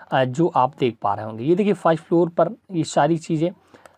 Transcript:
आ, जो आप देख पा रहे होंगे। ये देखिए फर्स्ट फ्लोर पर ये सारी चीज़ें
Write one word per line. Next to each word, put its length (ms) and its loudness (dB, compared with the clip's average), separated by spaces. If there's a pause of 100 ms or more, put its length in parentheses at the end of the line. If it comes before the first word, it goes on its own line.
(120)
आ, 120 2
जो 240 0
आप 320 0
देख 220 -2
पा 120 -2
रहे 120 -6
होंगे। 180 -10
ये 120 2
देखिए 180 0
फर्स्ट 300 0
फ्लोर 260 0
पर 200 0 (220)
ये 120 -2
सारी 340 2
चीज़ें 320 -4 (480)